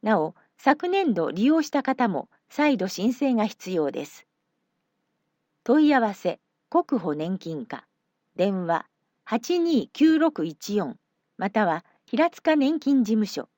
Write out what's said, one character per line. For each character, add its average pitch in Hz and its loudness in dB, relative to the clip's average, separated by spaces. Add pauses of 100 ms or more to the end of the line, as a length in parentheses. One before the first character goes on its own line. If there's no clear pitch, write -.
な 214 0
お、 160 -4 (220)
昨 294 0
年 370 0
度 165 -2
利 196 -2
用 311 4
し 302 -6
た 285 -2
方 269 -2
も 165 -4 (200)
再 285 0
度 185 -4
申 202 -2
請 269 -2
が 214 0
必 - -10
要 156 -2
で 147 -10
す。 - -20 (1400)
問 294 4
い 302 4
合 262 4
わ 214 0
せ、 - -4 (300)
国 320 0
保 156 -4
年 170 -4
金 156 -10
課。 - -14 (500)
電 185 -2
話、 165 -4 (360)
八 240 -2
二 330 0
九 311 4
六 302 0
一 170 -8
四、 156 -4 (400)
ま 190 -4
た 214 2
は 170 -2 (200)
平 320 0
塚 311 0
年 302 2
金 269 2
事 208 0
務 220 2
所。 - -10